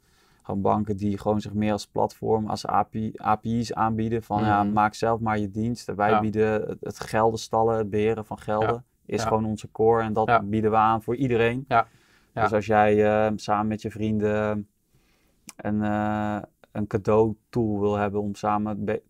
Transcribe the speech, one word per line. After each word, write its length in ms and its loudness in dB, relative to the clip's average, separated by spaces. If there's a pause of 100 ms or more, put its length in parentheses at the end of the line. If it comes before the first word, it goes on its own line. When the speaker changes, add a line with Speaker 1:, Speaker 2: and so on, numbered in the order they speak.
(440)
Speaker 1:
gewoon 180 -4
banken 360 0
die 200 -2
gewoon 240 0
zich 120 -10
meer 180 0
als 160 -4
platform, 600 -2
als 220 -6
A 140 2
P 120 -10
I, 260 -6
A 140 2
P 100 -8
I's 280 -2
aanbieden. 500 -2
Van, 200 -2
ja, 200 2
Speaker 2:
Mhm. 100 0
Speaker 1:
maak 200 2
zelf 260 0
maar 200 -2
je 100 -2
dienst. 460 -6
Wij 140 2
Speaker 2:
Ja. 100 4
Speaker 1:
bieden 320 0 (160)
het, 140 -2
het 180 -10
geldenstallen, 800 0
het 120 -2
beheren 360 0
van 140 -12
gelden, 340 0
Speaker 2:
Ja. 100 -8 (220)
Speaker 1:
is 160 -4
Speaker 2:
Ja. 60 -2
Speaker 1:
gewoon 180 0
onze 260 -6
core. 320 4
En 100 -4
dat 140 2
Speaker 2:
Ja. 160 4
Speaker 1:
bieden 280 0
we 60 2
aan 260 4
voor 120 -4
iedereen. 520 0
Speaker 2:
Ja. 200 2 (460)
Ja. 100 -2
Speaker 1:
Dus 100 0
als 120 2
jij, 400 4
eh, 300 4
samen 320 -2
met 140 -4
je 100 -8
vrienden 760 -2 (880)
een, 280 -2
eh, 540 -2 (340)
een 160 -6
cadeautool 920 0
wil 160 2
hebben 260 -2
om 140 -4
samen 500 -2
be-, 240 -2